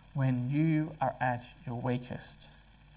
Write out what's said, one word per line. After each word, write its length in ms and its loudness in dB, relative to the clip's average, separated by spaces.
when 340 2
you 500 2
are 220 2
at 240 0
your 80 -4
weakest. 720 -4